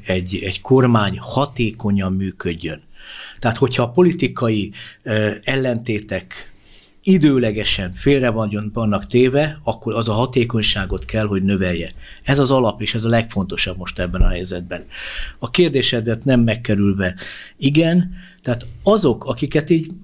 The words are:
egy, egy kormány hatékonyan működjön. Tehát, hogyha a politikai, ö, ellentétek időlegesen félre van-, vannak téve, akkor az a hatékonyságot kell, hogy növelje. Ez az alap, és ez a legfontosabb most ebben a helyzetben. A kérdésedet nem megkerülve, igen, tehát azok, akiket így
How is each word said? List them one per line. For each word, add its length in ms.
egy, 380
egy 180
kormány 580
hatékonyan 920
működjön. 680
Tehát, 180
hogyha 260
a 80
politikai, 800
ö, 260
ellentétek 1080
időlegesen 920
félre 340
van-, 440
vannak 340
téve, 560
akkor 300
az 160
a 40
hatékonyságot 920
kell, 200
hogy 180
növelje. 480
Ez 160
az 120
alap, 300
és 120
ez 100
a 60
legfontosabb 680
most 220
ebben 220
a 60
helyzetben. 580
A 100
kérdésedet 760
nem 160
megkerülve, 720
igen, 540
tehát 220
azok, 420
akiket 440
így 220